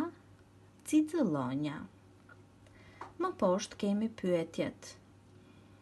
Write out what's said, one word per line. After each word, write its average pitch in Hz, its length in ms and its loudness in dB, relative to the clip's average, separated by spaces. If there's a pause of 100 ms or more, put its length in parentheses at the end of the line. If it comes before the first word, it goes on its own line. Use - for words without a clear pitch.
(840)
xixëllonja. 151 880 2 (1400)
Më 370 160 0
poshtë 196 480 0
kemi 208 280 0
pyetjet. 175 840 -2 (920)